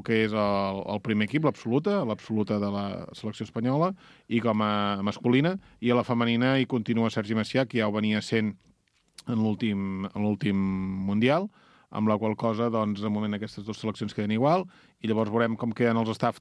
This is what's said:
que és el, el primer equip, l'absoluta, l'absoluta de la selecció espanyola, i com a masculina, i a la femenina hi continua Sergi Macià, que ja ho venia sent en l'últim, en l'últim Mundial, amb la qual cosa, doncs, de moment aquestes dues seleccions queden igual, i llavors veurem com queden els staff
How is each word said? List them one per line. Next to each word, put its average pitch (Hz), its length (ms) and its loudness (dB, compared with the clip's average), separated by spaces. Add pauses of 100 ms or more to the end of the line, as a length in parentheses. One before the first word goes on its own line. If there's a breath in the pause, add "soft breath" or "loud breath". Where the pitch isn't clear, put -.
que 113 220 2
és 107 100 -2
el, 98 480 0
el 104 160 -4
primer 107 300 0
equip, 156 180 0
l'absoluta, 151 560 0
l'absoluta 107 560 -2
de 101 160 -2
la 101 100 -4 (300)
selecció 107 320 -8
espanyola, 139 460 0 (340 loud breath)
i 113 160 0
com 107 180 2
a 104 400 2
masculina, 127 540 2 (240 soft breath)
i 120 120 0
a 120 40 4
la 120 80 4
femenina 120 560 2
hi 131 80 0
continua 113 420 0
Sergi 110 300 -2
Macià, 123 260 2
que 117 140 -2
ja 107 80 2
ho 104 80 0
venia 107 240 2
sent 107 320 0 (800)
en 113 80 0
l'últim, 98 720 0
en 104 160 -6
l'últim 101 320 0 (480)
Mundial, 127 400 2 (420 soft breath)
amb 107 160 -2
la 107 160 2
qual 107 160 0
cosa, 113 320 0
doncs, 107 320 -2
de 107 80 -2
moment 104 240 -2
aquestes 104 320 -10
dues 110 160 -10
seleccions 107 320 -6
queden 104 220 -4
igual, 160 320 2 (340 loud breath)
i 110 80 -4
llavors 110 240 0
veurem 113 240 2
com 117 160 -4
queden 117 240 2
els 110 160 0
staff 120 280 0